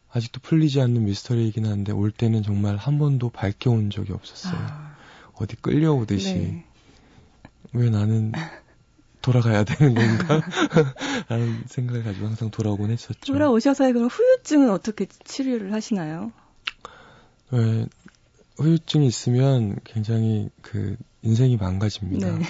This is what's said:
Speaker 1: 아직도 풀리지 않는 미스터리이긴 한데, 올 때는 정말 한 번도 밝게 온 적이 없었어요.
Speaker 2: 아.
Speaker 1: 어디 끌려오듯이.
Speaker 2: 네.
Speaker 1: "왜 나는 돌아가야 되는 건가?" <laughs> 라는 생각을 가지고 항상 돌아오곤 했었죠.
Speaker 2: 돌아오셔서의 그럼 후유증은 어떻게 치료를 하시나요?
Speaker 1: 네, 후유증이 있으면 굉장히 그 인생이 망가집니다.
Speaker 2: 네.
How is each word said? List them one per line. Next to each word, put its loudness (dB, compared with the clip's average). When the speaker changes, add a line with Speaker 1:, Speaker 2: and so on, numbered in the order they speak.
Speaker 1:
아직도 -6
풀리지 2
않는 2
미스터리이긴 -2
한데, -4
올 0
때는 0
정말 -2
한 -2
번도 0
밝게 -4
온 2
적이 -6
없었어요. -10
Speaker 2:
아. -10
Speaker 1:
어디 -8
끌려오듯이. 0
Speaker 2:
네. -4
Speaker 1:
"왜 2
나는 0
돌아가야 4
되는 4
건가?" 2
<laughs> -2
라는 -2
생각을 -6
가지고 -6
항상 -4
돌아오곤 -2
했었죠. -6
Speaker 2:
돌아오셔서의 4
그럼 2
후유증은 4
어떻게 -2
치료를 -4
하시나요? -4
Speaker 1:
네, 0
후유증이 2
있으면 2
굉장히 -2
그 -6
인생이 4
망가집니다. -2
Speaker 2:
네. -2